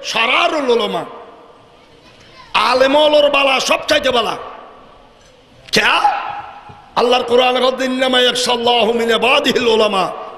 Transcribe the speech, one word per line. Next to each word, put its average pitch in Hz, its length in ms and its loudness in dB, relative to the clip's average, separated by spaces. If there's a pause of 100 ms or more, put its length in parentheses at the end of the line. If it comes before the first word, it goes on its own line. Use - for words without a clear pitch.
শারারুল 277 640 0
উলামা। 196 340 0 (1500)
আলেমলর 277 760 4
বালা 277 300 0
সব 285 180 -2 (100)
চাইতে 294 220 2
বালা। 220 260 -2 (1400)
ক্যা? 240 500 0 (760)
আল্লাহর 247 260 2
কোরআন 247 440 2
কদ্দে, 262 180 -2
"ইন্নামা 254 360 0
ইয়াখশাল্লাহু 240 720 0
মিন 233 180 -2
ইবাদিহিল 247 580 2
উলামা।" 208 440 0 (260)